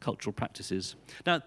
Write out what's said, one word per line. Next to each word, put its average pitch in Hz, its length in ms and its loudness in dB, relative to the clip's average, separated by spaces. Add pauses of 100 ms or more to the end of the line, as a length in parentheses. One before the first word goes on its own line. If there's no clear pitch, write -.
cultural 101 320 -2
practices. - 640 -2 (320)
Now, 170 200 6